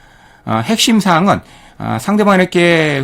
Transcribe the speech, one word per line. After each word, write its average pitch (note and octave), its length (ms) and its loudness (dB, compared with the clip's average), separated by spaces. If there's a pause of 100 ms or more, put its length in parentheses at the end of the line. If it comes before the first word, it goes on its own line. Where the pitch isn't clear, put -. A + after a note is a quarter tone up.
(440)
어, A2 200 -2
핵심 A3 360 0
사항은, F3 400 0 (400)
어, A2 220 -6
상대방이 G3+ 400 0
이렇게 E3+ 640 0